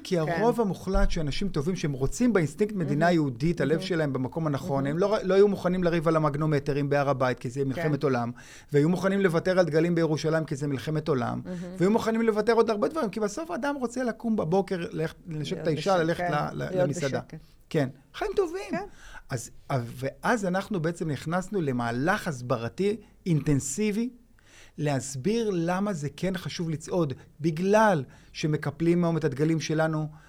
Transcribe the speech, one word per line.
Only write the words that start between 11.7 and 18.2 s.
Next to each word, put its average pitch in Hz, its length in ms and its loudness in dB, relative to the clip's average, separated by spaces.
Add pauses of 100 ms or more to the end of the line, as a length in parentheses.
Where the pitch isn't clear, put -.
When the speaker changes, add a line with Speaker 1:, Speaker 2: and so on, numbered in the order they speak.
Speaker 1:
והיו 185 120 4
מוכנים 226 320 2
לוותר 214 300 2
עוד 226 180 4
הרבה 214 180 0
דברים, 302 220 -2
כי 220 100 -6
בסוף 302 300 -4
האדם 285 260 -4
רוצה 254 280 -4
לקום 226 320 -2
בבוקר, 190 400 0 (140)
ללכת, 160 260 -4 (120)
לנשק 156 240 -6
את 190 40 -4
Speaker 2:
להיות 160 120 -8
Speaker 1:
האישה, 156 260 0
Speaker 2:
בשקט, 170 120 4
Speaker 1:
ללכת 170 180 0
Speaker 2:
כן. 170 80 0
Speaker 1:
ל-, 147 40 0 (160)
ל-, 143 180 -6
Speaker 2:
להיות 180 180 2
Speaker 1:
למסעדה. 135 320 -2
Speaker 2:
בשקט. - 200 -14 (300)
Speaker 1:
כן, 139 180 0 (260)
חיים - 220 -4